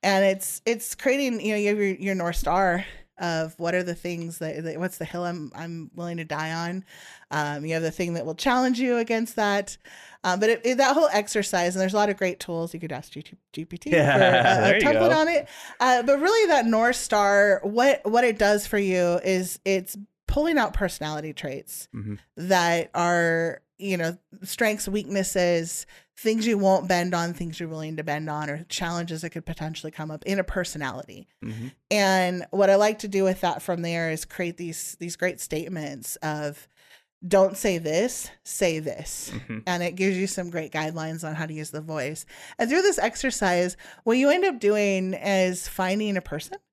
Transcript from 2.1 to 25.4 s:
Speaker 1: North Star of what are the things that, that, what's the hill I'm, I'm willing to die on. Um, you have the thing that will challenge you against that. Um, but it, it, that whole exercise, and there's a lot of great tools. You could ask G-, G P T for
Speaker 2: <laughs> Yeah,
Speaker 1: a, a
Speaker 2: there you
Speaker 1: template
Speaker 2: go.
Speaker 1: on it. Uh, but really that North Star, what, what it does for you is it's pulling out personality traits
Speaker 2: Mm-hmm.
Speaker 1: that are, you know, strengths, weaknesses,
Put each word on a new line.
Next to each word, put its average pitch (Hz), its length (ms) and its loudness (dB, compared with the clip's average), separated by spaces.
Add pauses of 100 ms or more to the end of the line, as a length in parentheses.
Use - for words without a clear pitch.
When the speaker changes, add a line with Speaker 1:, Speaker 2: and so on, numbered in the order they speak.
Speaker 1:
North 170 220 -2
Star 180 480 2 (340)
of 160 400 -4
what 170 160 -2
are 180 80 0
the 175 120 -4
things 170 440 -8
that, 160 260 -8
that, 160 140 -6
what's 180 200 -6
the 170 60 -8
hill 175 200 -8
I'm, 170 300 -8
I'm 165 400 -10
willing 170 240 -8
to 165 60 -8
die 156 280 -6
on. 170 320 -6 (460)
Um, 147 360 -4
you 160 80 -2
have 160 80 -2
the 160 80 0
thing 170 240 -4
that 156 120 -6
will 160 80 -6
challenge 254 460 2
you 247 180 2
against 226 380 -2
that. 202 400 0 (480)
Um, 185 160 0
but 220 100 4
it, 226 140 2
it, 247 120 4
that 269 180 4
whole 302 180 4
exercise, 202 600 0
and 190 60 -2
there's 190 140 0
a - 20 2
lot 208 140 4
of 190 80 -2
great 180 220 -2
tools. 165 340 -6
You 165 60 -10
could 156 120 -8
ask 135 200 -12
G-, 147 120 -14 (300)
G 156 100 -8
P 170 140 -14
T - 120 -6
for - 60 6
Speaker 2:
<laughs> - 0 -
Yeah, 147 200 6
Speaker 1:
a, - 420 6
a - 40 2
Speaker 2:
there 139 160 6
you 220 80 4
Speaker 1:
template - 240 6
Speaker 2:
go. 320 100 4
Speaker 1:
on 311 80 4
it. 302 200 0 (320)
Uh, 247 220 4
but 277 180 4
really 415 280 4
that 269 180 4
North 226 300 4
Star, 202 680 4
what, 240 420 4
what 233 200 4
it 226 140 2
does 208 280 4
for 214 120 0
you 180 460 2
is 185 400 0
it's 190 320 0 (300)
pulling 311 320 2
out 226 160 0
personality 156 580 -4
traits - 640 -12
Speaker 2:
Mm-hmm. 107 200 -8 (220)
Speaker 1:
that 170 580 2
are, 170 680 2 (160)
you 190 180 -2
know, 170 220 -2 (240)
strengths, 208 440 -2
weaknesses, 185 1000 -2 (320)